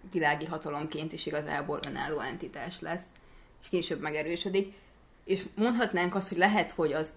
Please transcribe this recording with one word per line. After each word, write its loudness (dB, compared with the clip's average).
világi 2
hatalomként -4
is -6
igazából -2
önálló -4
entitás -8
lesz, -6
és -18
később 0
megerősödik. 0
És 0
mondhatnánk 4
azt, -2
hogy -6
lehet, 6
hogy 2
az 0